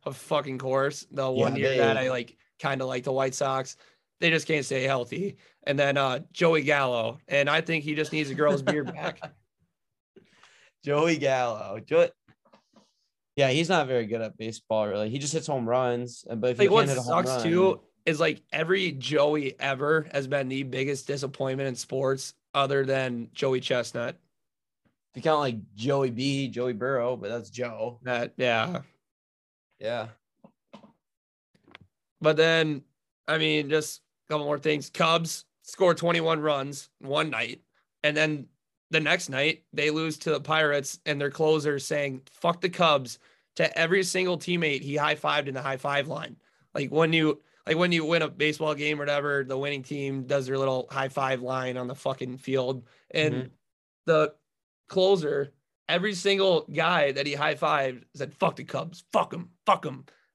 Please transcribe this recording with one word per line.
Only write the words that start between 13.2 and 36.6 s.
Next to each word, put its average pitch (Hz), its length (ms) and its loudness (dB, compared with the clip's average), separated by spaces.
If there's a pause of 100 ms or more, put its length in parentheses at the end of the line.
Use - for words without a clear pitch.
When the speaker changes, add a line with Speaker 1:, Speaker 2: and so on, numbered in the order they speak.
Speaker 2:
yeah, 139 140 4
he's 156 200 2
not 160 180 4
very 123 180 0
good 113 160 -4
at 104 160 -8
baseball, 110 500 -2
really. 107 220 -2
He 135 100 -4
just 143 140 -6
hits 156 140 -4
home 131 200 -2
runs. 120 640 0
But 117 220 -2
if 113 80 -2
Speaker 1:
Like, 202 60 6
Speaker 2:
you 170 60 6
Speaker 1:
what 220 140 8
Speaker 2:
can't 143 40 0
hit 131 80 2
a 127 40 -2
home 165 240 2
Speaker 1:
sucks, 127 180 0
Speaker 2:
run, - 0 -
Speaker 1:
too, 180 380 2 (240)
is, 156 140 0
like, 160 220 0 (100)
every 175 400 0
Joey 143 680 0
ever 143 520 0
has 139 160 -2
been 135 220 -2
the 135 140 -2
biggest 135 440 -2
disappointment 135 640 -4
in 123 60 -6
sports 135 580 -4 (200)
other 139 320 2
than 127 480 -2
Joey 131 260 0
Chestnut. 123 560 -2 (960)
Speaker 2:
If - 60 -14
you 120 40 -12
count, 156 180 4
like, 127 180 -2 (180)
Joey 135 360 0
B, 139 360 -2
Joey 120 260 -4
Burrow, 123 420 -2
but 107 140 -8
that's 113 200 -8
Joe. 120 540 -8
Speaker 1:
That, 120 340 -4
yeah. 120 440 0 (960)
Speaker 2:
Yeah. 113 280 -4 (2250)
Speaker 1:
But 151 160 4
then, 160 460 4 (440)
I 156 100 0
mean, 151 320 0
just 151 320 -2 (260)
a 156 60 -6
couple 147 120 -2
more 147 140 -2
things. 147 300 0
Cubs 165 560 0 (180)
score 180 300 2
twenty-one 165 480 2
runs 139 480 -2 (100)